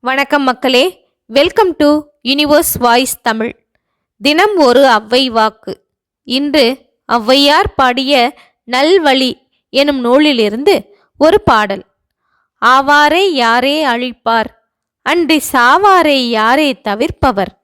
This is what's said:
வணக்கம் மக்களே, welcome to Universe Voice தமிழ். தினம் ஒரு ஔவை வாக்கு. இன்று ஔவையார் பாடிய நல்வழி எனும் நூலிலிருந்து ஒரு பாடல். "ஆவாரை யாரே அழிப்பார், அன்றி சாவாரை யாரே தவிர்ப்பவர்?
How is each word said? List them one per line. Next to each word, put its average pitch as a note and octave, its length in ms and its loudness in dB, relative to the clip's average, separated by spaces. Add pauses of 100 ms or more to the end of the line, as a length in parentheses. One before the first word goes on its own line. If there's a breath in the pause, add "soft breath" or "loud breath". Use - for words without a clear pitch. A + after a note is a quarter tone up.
வணக்கம் C#4 400 -2
மக்களே, C4 640 -2 (200)
welcome E4+ 480 0
to D4+ 240 2 (220)
Universe C#4+ 580 -2
Voice A#3+ 320 0 (100)
தமிழ். A3 440 -6 (520)
தினம் E4+ 380 0
ஒரு C4 240 4
ஔவை A#3+ 460 0
வாக்கு. A3 580 -6 (380)
இன்று C4+ 640 -2 (260)
ஔவையார் C#4 640 2
பாடிய C4 600 0 (280 soft breath)
நல்வழி C4+ 760 0 (320)
எனும் C#4 300 -2
நூலிலிருந்து B3 960 0 (220 soft breath)
ஒரு E4+ 220 2
பாடல். G#3 440 -2 (840)
"ஆவாரை D4 640 2
யாரே C4 560 -2
அழிப்பார், A#3 640 -4 (560)
அன்றி D#4 380 0 (120)
சாவாரை D4 760 2
யாரே A#3+ 440 0
தவிர்ப்பவர்? G#3+ 800 -4 (120)